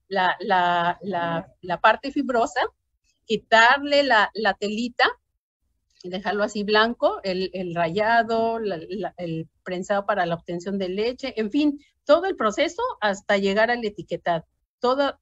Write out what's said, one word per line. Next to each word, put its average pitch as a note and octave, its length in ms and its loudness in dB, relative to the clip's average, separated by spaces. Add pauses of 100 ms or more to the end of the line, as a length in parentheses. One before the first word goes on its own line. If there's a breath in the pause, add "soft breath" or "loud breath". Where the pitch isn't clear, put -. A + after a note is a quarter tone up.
la, F#3 320 0
la, F3 600 2
la, E3+ 460 -4 (140)
la F3+ 180 -6
parte A3+ 320 2
fibrosa, A#3+ 480 -2 (640)
quitarle C4 800 4
la, A3 300 4
la G3+ 220 0
telita, A#3 500 -2 (1000)
y F3+ 40 -10
dejarlo F#3+ 340 -4
así G#3 220 -4
blanco, A#3 580 2
el, F#3 300 -4
el F3+ 200 -8
rallado, A3+ 840 0
la, G3 180 -4 (120)
la, F3+ 260 -8
el E3 320 -8 (160)
prensado F#3+ 420 -4
para G3 200 0
la E3+ 100 -2
obtención F3+ 420 -6
de F#3 120 -4
leche, A#3+ 500 -4
en A3 100 -2
fin, C#4+ 300 0 (240 loud breath)
todo E4 220 4
el G4 100 -2
proceso C#4+ 460 -2 (180)
hasta G#3 380 0
llegar G3 340 2
al A#3+ 140 -4
etiquetado. F3 600 -6 (340)
Toda, C4 420 0